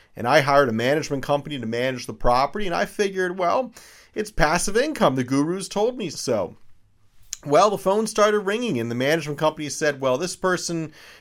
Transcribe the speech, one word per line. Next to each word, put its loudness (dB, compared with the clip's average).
and -4
I 6
hired 6
a 0
management 0
company -2
to -6
manage -4
the -10
property. 2
And -2
I 0
figured, -4
"Well, 0
it's -6
passive 0
income. 2
The 0
gurus -2
told -2
me -6
so." -4
Well, 6
the -2
phone 0
started 4
ringing -2
and -2
the -4
management 0
company -2
said, -2
"Well, 2
this -6
person -4